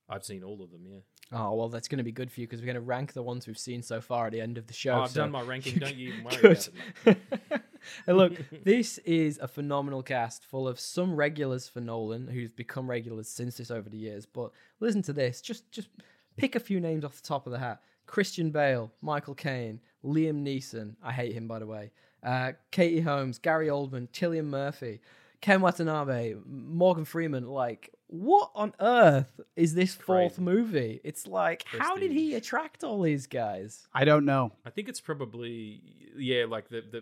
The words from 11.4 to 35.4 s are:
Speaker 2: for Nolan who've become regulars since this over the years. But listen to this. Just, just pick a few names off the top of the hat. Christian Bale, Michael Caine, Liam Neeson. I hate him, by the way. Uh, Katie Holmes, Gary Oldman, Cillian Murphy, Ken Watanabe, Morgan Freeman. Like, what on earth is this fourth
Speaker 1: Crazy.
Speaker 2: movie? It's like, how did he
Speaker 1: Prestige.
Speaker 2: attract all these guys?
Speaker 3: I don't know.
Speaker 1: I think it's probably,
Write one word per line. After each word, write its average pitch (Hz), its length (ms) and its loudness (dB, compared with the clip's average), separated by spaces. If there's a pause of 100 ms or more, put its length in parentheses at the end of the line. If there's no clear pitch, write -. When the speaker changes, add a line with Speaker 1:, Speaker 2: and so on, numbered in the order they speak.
Speaker 2:
for - 120 -12
Nolan 117 480 -6
who've 120 260 -8
become 127 340 -8
regulars 117 400 -6
since 123 280 -8
this 117 160 -10
over 107 180 -8
the 107 80 -12
years. 104 260 -10
But - 280 -10 (260)
listen 214 240 0
to 143 100 -4
this. 127 280 -2
Just, - 320 -12
just - 160 -14 (480)
pick 269 180 0
a 233 60 -2
few 196 180 -2
names 160 260 -2
off 143 160 -12
the - 60 -18
top 143 180 -4
of 127 80 -10
the 120 60 -6
hat. 117 240 -8 (240)
Christian 175 460 -2
Bale, 135 480 2
Michael 147 340 -6
Caine, 123 460 -6 (240)
Liam 151 400 0
Neeson. 117 580 -6
I 131 80 -8
hate 123 220 -4
him, 113 160 -8
by 113 100 -8
the 110 80 -10
way. 107 240 -10 (320)
Uh, 127 300 -2 (180)
Katie 170 300 2
Holmes, 139 400 0
Gary 160 260 2
Oldman, 135 440 -4
Cillian 165 360 -2
Murphy, 139 540 -6 (400)
Ken 190 200 6
Watanabe, 147 760 0 (100)
Morgan 160 580 2
Freeman. 147 440 -4
Like, 123 420 -4 (160)
what 254 480 4
on 214 240 -2
earth 196 640 8 (160)
is 165 180 4
this 185 220 4
fourth 180 400 4
Speaker 1:
Crazy. 180 60 -4
Speaker 2:
movie? 180 600 2
It's - 240 -10
like, 180 400 0
how 302 300 -2
did 392 160 -2
he 311 180 0
Speaker 1:
Prestige. 277 40 -2 (120)
Speaker 2:
attract 311 380 -6
all 220 180 -2
these 147 240 2
guys? 104 640 -6
Speaker 3:
I 131 120 4
don't 151 200 8
know. 135 280 2 (120)
Speaker 1:
I 123 60 -16
think - 180 -8
it's - 120 -10
probably, 117 840 -10 (340)